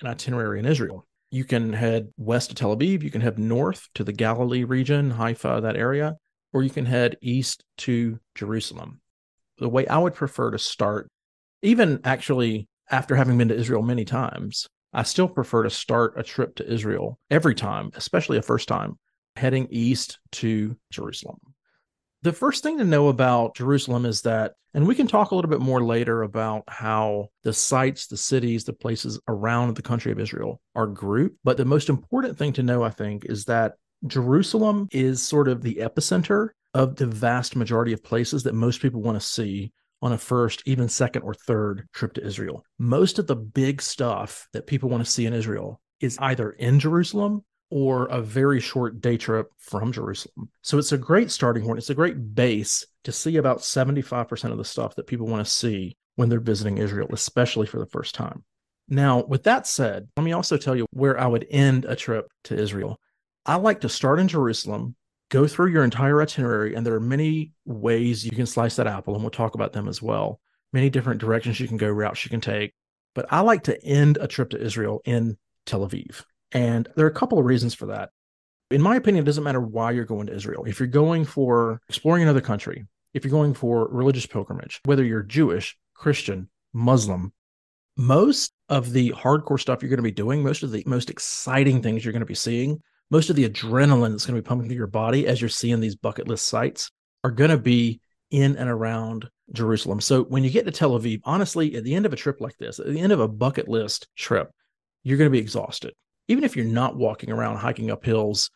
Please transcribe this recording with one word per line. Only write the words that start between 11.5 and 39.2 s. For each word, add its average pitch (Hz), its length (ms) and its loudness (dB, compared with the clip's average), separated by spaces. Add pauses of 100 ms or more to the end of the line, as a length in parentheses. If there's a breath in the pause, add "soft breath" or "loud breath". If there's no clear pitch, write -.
even 202 400 4
actually 123 640 0 (240)
after 131 240 0
having 127 240 4
been 117 80 4
to 110 80 2
Israel 117 260 0
many 117 240 -2
times, - 640 -6 (260)
I - 80 -2
still 185 280 0
prefer 120 340 0
to 107 80 0
start 117 480 0
a 120 40 -4
trip - 340 -6
to - 140 -8
Israel 107 460 -4 (140)
every 151 240 4
time, 104 400 -6
especially - 420 -2
a 107 60 -2
first 120 240 -2
time, 98 320 -4 (360)
heading 131 360 0
east 120 480 -2 (140)
to 110 440 -4 (140)
Jerusalem. - 480 -12 (840)
The 165 120 0
first 262 280 0
thing 311 160 -2
to 262 60 0
know 151 240 4
about 123 480 2
Jerusalem 127 500 0
is 110 160 -2
that, 110 320 -2 (200)
and 151 140 4
we 247 80 4
can 262 120 2
talk 214 240 2
a 196 40 0
little 170 140 0
bit 147 100 2
more 127 240 2
later 117 400 0
about 107 440 -4
how 107 640 -2 (140)
the 117 100 0
sites, 135 540 0
the 107 100 -12
cities, 120 480 0
the 113 80 -8
places 113 540 -6
around 117 480 0
the - 60 -10
country 117 300 -2
of 104 80 -4
Israel - 400 -6 (160)
are 110 120 0
grouped, 104 560 -2
but 131 140 2
the 131 80 0
most 143 240 2
important 240 480 -2
thing 147 160 -2
to 131 100 -2
know, 123 200 2
I 113 60 0
think, 104 360 -8
is 104 200 -8
that 113 280 2 (340)
Jerusalem 196 840 2
is 131 300 0
sort 147 260 2
of 123 140 0
the 117 140 -4
epicenter 185 760 0 (240)
of 131 220 2
the 131 120 0
vast 120 480 -2
majority 117 380 0
of 107 100 -8
places 120 400 -2
that 113 120 -2
most 123 260 0
people 123 200 -2
wanna 107 200 -2